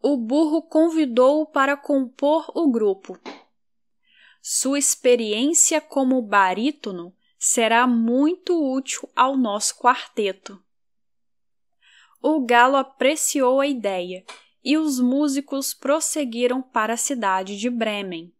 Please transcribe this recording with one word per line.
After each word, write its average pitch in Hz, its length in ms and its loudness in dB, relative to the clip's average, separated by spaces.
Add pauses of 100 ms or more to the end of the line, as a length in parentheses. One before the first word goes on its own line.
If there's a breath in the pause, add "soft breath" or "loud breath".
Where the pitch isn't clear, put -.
O 285 160 2
burro 302 460 0
convidou-o 302 800 2
para 285 320 0
compor 285 800 -2
o 330 100 2
grupo. 208 480 -2 (1300 soft breath)
"Sua - 380 -2
experiência 247 1000 2
como 262 400 0
barítono 196 960 0 (220)
será 233 480 2
muito 262 760 2 (140)
útil - 420 -6
ao 269 220 2
nosso 214 400 -2
quarteto." 202 840 -2 (1600 soft breath)
O 294 200 2
galo 240 320 4
apreciou 269 840 0
a 277 80 0
ideia 185 580 -6 (380 loud breath)
e 294 140 0
os 294 220 -2
músicos 277 760 -2
prosseguiram 262 840 -2
para 226 340 -4
a 233 40 -4
cidade 202 580 -4
de 214 140 -4
Bremen. 202 720 -6